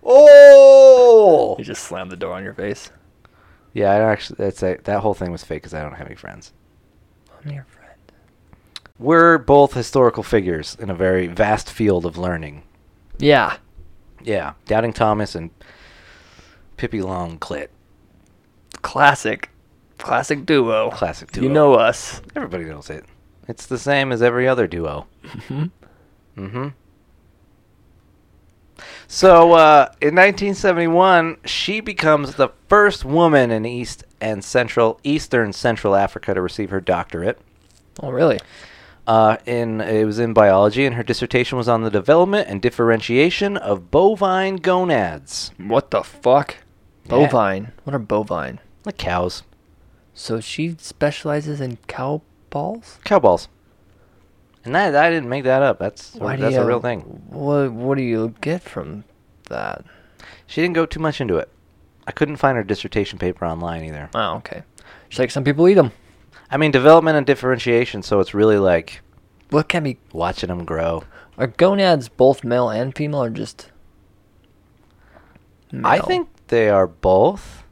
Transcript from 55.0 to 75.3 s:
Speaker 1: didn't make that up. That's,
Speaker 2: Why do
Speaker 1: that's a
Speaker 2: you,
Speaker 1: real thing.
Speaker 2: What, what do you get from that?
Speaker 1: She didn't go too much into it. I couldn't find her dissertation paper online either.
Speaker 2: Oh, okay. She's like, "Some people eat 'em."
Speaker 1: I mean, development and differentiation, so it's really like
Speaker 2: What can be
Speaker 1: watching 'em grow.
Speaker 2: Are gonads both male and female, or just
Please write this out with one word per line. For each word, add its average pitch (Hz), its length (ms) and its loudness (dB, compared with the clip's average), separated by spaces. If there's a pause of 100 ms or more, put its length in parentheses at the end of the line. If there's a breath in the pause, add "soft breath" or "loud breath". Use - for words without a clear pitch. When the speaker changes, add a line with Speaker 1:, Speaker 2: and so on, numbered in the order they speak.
Speaker 1:
didn't 156 200 -4
make 131 160 -6
that 131 180 2
up. 127 160 -2
That's, - 340 -12
Speaker 2:
Why 135 220 -8
do 135 80 -6
Speaker 1:
that's 131 120 -2
a 127 40 2
Speaker 2:
you, 120 60 0
Speaker 1:
real 117 140 -2
thing. 117 200 -6 (300)
Speaker 2:
What, 143 420 -4
what 127 260 -6
do 135 60 -4
you 113 380 -4
get 170 200 -6
from 170 420 -14 (460)
that? 53 340 -12 (640 soft breath)
Speaker 1:
She - 160 -8
didn't 175 140 -2
go 165 100 0
too - 140 -12
much 156 200 -6
into 98 180 -2
it. - 120 -6 (560)
I 135 60 -14
couldn't 147 260 -4
find 135 180 0
her 113 80 -4
dissertation 98 540 -6
paper 90 300 -6
online 82 380 -10
either. 76 280 -16
Speaker 2:
Oh, 101 220 -6
okay. - 260 -16 (480 soft breath)
She's - 80 -14
like, 127 140 -2
"Some 139 120 -6
people 147 240 2
eat 196 120 4
'em." 127 120 2 (600 soft breath)
Speaker 1:
I 135 60 -4
mean, 156 140 0
development 156 460 6
and 139 80 -2
differentiation, 123 800 -2
so 101 160 0
it's 92 140 -2
really 107 240 2
like 90 440 -2 (500)
Speaker 2:
What 151 180 -2
can 170 140 -2
be 131 140 -8 (140)
Speaker 1:
watching 165 400 -6
'em 87 140 -8
grow. 82 380 -6 (340 soft breath)
Speaker 2:
Are 131 100 -6
gonads 175 640 0
both 135 340 2
male 120 260 -2
and 120 260 -6
female, 147 280 -6
or 117 60 -6
just 110 420 -14 (2000 soft breath)